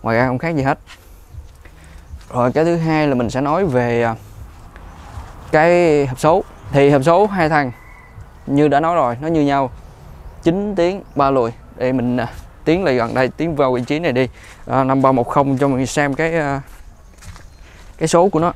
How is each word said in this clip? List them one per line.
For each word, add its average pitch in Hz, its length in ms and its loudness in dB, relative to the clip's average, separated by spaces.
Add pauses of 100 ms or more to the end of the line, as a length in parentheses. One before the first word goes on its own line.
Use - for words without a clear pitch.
ngoài 113 160 0
ra 127 100 2
không 127 100 -2
khác 165 180 -4
gì 135 80 0
hết. 139 160 -2 (1500)
Rồi 123 180 0
cái 151 140 2
thứ 170 100 2
hai 160 320 0
là 135 80 0
mình 120 140 -2
sẽ 127 120 -4
nói 160 240 0
về, 120 380 0
à, 113 120 -2 (1400)
cái 160 540 4
hộp 127 140 -8
số. 170 240 2 (280)
Thì 139 180 6
hộp 139 140 4
số 170 220 4
hai 185 240 0
thằng 143 220 0 (760)
như 143 200 2
đã 143 120 2
nói 165 160 0
rồi, 123 260 0
nó 156 60 -6
như 160 140 0
nhau. 139 300 0 (720)
Chín 196 320 0
tiếng 180 260 0 (140)
ba 139 160 2
lùi. 117 200 0 (260)
Để 127 140 -2
mình, 123 260 -2
à, 117 100 -4 (380)
tiến 175 180 2
lại 139 120 2
gần 113 180 -2
đây, 127 140 0
tiến 156 280 -4
vào 135 180 2
vị 123 140 -2
trí 147 120 -2
này 170 120 -2
đi. 123 180 0 (380)
À, 127 160 0
năm 135 180 0
ba 135 100 4
một 120 160 0
không 139 300 0
cho 143 100 0
mọi 131 100 0
người 131 80 -2
xem 143 280 -2
cái, 160 220 -2
à, 139 260 -4 (1400)
cái 160 100 -2
số 175 220 4
của 156 100 0
nó. 165 160 0